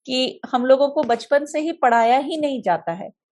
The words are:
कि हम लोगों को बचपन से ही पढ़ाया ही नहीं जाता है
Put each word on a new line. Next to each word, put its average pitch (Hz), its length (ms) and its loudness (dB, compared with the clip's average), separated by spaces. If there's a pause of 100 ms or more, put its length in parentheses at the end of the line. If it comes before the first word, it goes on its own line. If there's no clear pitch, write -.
कि 262 340 -4 (100)
हम 247 160 -2
लोगों 269 220 6
को 294 140 -2
बचपन 240 420 0
से 302 160 -6
ही 320 120 -4
पढ़ाया 240 460 2
ही 294 180 -4
नहीं 285 260 -4
जाता 170 300 -2
है 175 160 -12 (280)